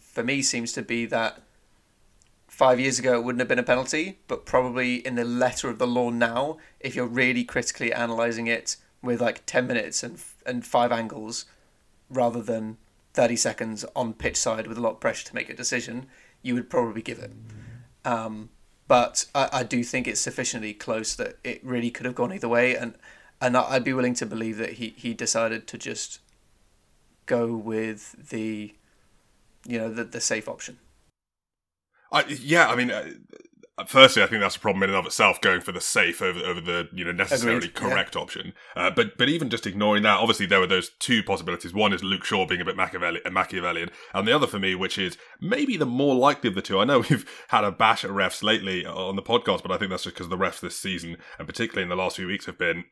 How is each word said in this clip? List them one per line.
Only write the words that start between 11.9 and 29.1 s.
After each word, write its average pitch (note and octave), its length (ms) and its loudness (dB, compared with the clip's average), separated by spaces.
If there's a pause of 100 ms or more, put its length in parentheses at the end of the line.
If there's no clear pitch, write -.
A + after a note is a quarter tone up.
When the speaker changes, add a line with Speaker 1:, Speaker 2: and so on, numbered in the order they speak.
Speaker 1:
rather A#2+ 320 2
than A2 340 -4 (380)
thirty A#2+ 220 4
seconds A2 480 -4 (100)
on A2+ 200 -2
pitch - 220 -2
side A2 300 0
with A#2 120 -8
a - 20 -6
lot A2+ 140 0
of - 60 -18
pressure A2+ 240 -2
to - 100 -16
make A#2+ 140 -6
a - 60 -12
decision, A#2+ 520 -6 (360)
you B2+ 120 -2
would A#2+ 140 -2
probably A2+ 340 0
give - 180 -10
it. - 120 -14 (720)
Um, A2 460 -4 (380)
but - 440 4
I, C3+ 200 2
I C3 100 0
do A#2+ 220 0
think B2+ 240 -2
it's G#2+ 120 -2
sufficiently A#2 540 -4
close A2 400 -4
that G2 300 -6
it B2 200 -8
really A#2+ 280 0
could - 120 -12
have B2 120 -4
gone A#2+ 160 0
either G2 160 -4
way, A#2+ 260 6
and, A#2 200 -4 (460)
and B2+ 160 4
I, - 180 4
I'd B2+ 100 4
be C3+ 80 0
willing B2 220 2
to A#2+ 120 -4
believe A2 320 -4
that G#2 160 -6
he, A2+ 220 -8
he A#2 180 -6
decided A2+ 540 -2
to C#3 100 -12
just - 400 -10 (1080)
go A#2 300 2
with A2 720 -6
the, A2 420 -6 (960)